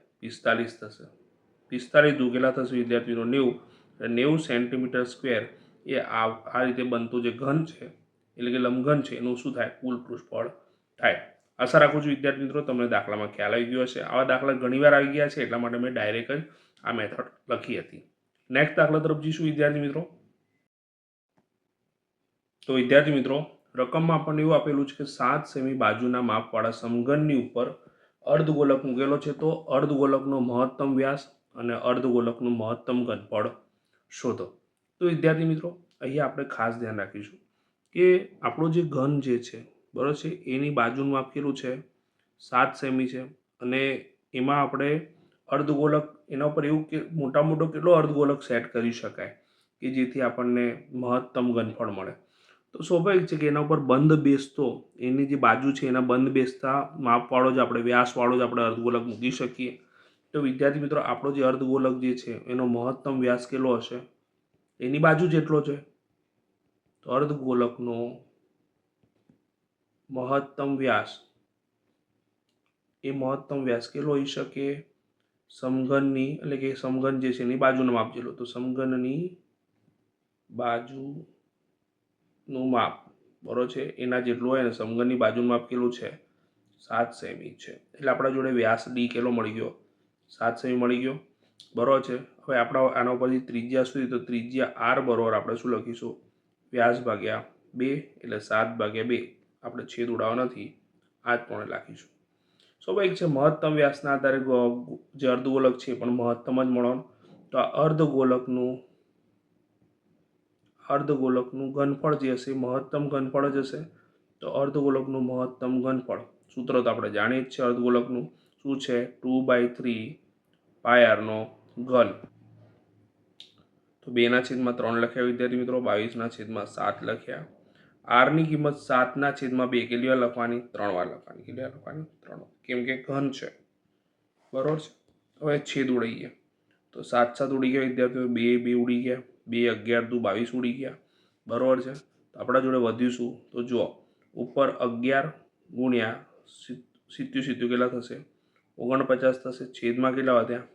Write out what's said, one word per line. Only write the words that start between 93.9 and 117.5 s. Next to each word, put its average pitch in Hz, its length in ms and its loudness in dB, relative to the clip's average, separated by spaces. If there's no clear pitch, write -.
તો 123 80 0
ત્રિજ્યા 120 580 -4
આર 139 240 2
બરોબર 113 340 2
આપણે 107 220 -2
શું 123 140 -4
લખીશું? 117 500 -6
વ્યાસ 120 300 4
ભાગ્યા 107 420 -4
બે, 127 200 -2
એટલે - 440 -8
સાત 113 380 0
ભાગ્યા 110 280 -2
બે. 120 320 -2
આપણે 120 220 -12
છેદ 120 240 -6
ઉડાવવા 113 260 0
નથી, 123 460 -6
આ 120 120 2
જ - 20 0
પ્રમાણે 107 280 -10
લખીશું. - 440 -12
સ્વાભાવિક 190 300 0
છે, 180 100 -4
મહત્તમ 156 500 2
વ્યાસના 143 380 2
આધારે 135 260 2
ગ-, 123 360 2
ગ-, 127 140 -14
જે 135 140 -2
અર્ધગોલક 131 500 2
છે 131 140 -8
એ - 20 -4
પણ 120 160 -2
મહત્તમ 120 520 0
જ 131 40 0
મળવાનું. 127 380 0
તો 135 80 0
આ 135 260 2
અર્ધગોલકનું, 127 1000 2
અર્ધગોલકનું 135 840 0
ઘનફળ 139 420 0
જે 135 180 -2
હશે 127 180 -6
એ 135 40 -6
મહત્તમ 135 540 -4
ઘનફળ 139 400 -2
જ 139 80 -2
હશે. 139 240 -4
તો - 100 -8
અર્ધગોલકનું 135 760 0
મહત્તમ 127 580 -2
ઘનફળ, 127 380 -2
સૂત્ર 127 280 0
તો 120 80 0
આપણે 110 200 -2
જાણીએ 113 320 0
જ 127 80 -10